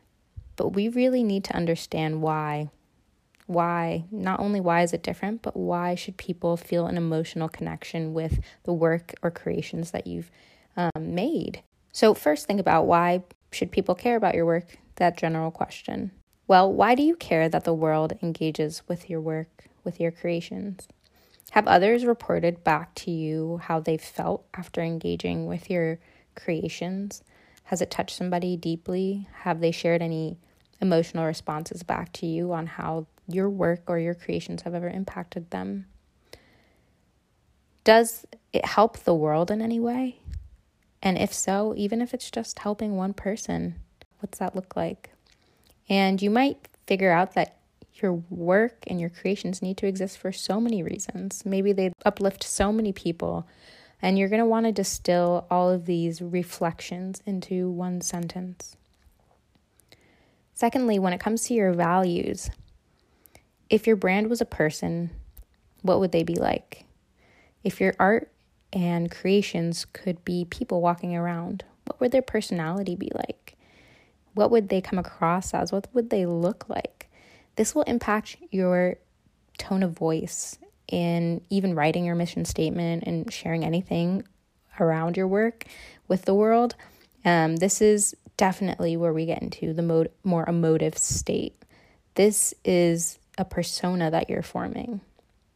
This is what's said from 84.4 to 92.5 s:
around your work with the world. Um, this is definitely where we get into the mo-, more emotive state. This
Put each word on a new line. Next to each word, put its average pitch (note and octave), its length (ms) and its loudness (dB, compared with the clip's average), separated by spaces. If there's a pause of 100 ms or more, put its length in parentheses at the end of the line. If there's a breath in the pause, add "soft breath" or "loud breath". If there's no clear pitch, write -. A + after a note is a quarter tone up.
around E3 380 2
your F#3+ 100 0
work A3 380 0 (440 loud breath)
with F#3+ 160 0
the G3 100 4
world. A3+ 400 4 (500 loud breath)
Um, E3 320 4
this F#3+ 260 2
is G#3+ 340 4 (200)
definitely F#3 600 0
where E3 160 2
we D#3+ 140 0
get - 160 -2
into - 320 -6
the E3+ 80 -2
mo-, E3 240 4 (180)
more E3+ 240 2
emotive D#3+ 480 2
state. - 640 -2 (540 soft breath)
This G3+ 400 4 (100)